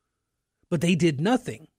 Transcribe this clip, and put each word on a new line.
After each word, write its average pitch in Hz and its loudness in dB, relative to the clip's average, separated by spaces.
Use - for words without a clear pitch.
But 165 0
they 170 2
did 151 0
nothing. 170 -4